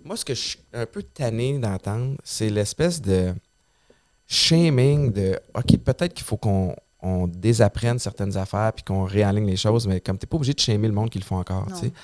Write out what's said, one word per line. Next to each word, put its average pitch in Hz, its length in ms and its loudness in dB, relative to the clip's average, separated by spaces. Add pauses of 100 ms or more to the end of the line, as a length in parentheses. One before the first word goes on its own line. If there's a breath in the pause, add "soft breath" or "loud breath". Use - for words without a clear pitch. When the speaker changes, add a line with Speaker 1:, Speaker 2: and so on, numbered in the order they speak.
Speaker 1:
moi, 170 120 -8
ce - 100 -6
que 135 80 -4
je - 60 -8
suis - 180 -8 (160)
un 117 100 -4
peu 202 180 -10
tanné 123 560 -2
d'entendre, 113 640 -2
c'est - 280 -2
l'espèce 143 500 0
de 92 320 2 (960)
shaming 143 840 4
de, 95 260 0 (160)
OK, - 240 4
peut-être - 360 0
qu'il - 100 -12
faut 110 120 -6
qu'on, 95 380 0 (280)
on 90 240 0
désapprenne 110 720 2
certaines 98 380 -6
affaires 104 360 -2
puis - 120 -12
qu'on 95 200 0
réaligne 101 420 2
les 92 100 0
choses, 110 300 2
mais 95 140 0
comme 95 180 -4
t'es - 80 -12
pas - 100 -4
obligé 143 180 0
de - 60 -4
shamer 110 280 2
le 104 60 0
monde 110 160 0
qui 95 80 -6
le 95 60 -8
font 95 140 -4
encore, 95 300 -4
Speaker 2:
Non. 95 100 -10
Speaker 1:
tu - 80 -4
sais. - 60 -4 (120)